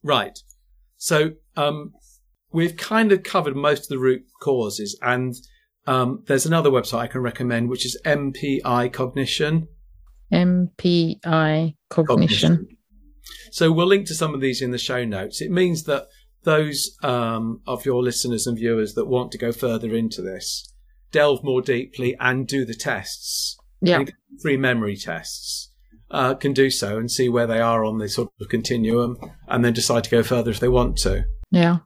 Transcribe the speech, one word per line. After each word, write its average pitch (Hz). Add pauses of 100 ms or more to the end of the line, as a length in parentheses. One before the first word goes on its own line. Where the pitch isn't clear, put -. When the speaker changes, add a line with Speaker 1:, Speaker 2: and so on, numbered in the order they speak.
Speaker 1:
Right. 127 (600)
So, 156 (200)
um, 147 (580)
we've 170
kind 220
of 196
covered 147
most 143
of -
the 135
root 127 (160)
causes, 110
and, 127 (540)
um, 131
there's 135
another 160
website 120
I 120
can 127
recommend, 120
which 127
is 123
M 143
P 135
I 123
Cognition. 147 (600)
Speaker 2:
M 180
P 170
I 160 (140)
Cognition. 156
Speaker 1:
Cognition. - (760)
So 165
we'll 165
link 196
to 160
some 156
of 135
these 131
in 123
the 123
show 123
notes. 101
It -
means 175
that 143 (360)
those, 151
um, 113
of 123
your 123
listeners 120
and 117
viewers 110
that 110
want 123
to -
go 117
further 113
into 113
this, - (380)
delve 147
more 131
deeply 123
and 127
do 135
the 113
tests. - (240)
Speaker 2:
Yeah. 175
Speaker 1:
And 135 (280)
free 143
memory 117
tests, - (380)
uh, 131
can 139
do 135
so 104
and 117
see 127
where 120
they 113
are 117
on 110
the 107
sort - (100)
of 101
continuum 120 (300)
and 120
then 117
decide 117
to -
go 117
further 117
if 104
they 127
want 120
to. - (260)
Speaker 2:
Yeah. 175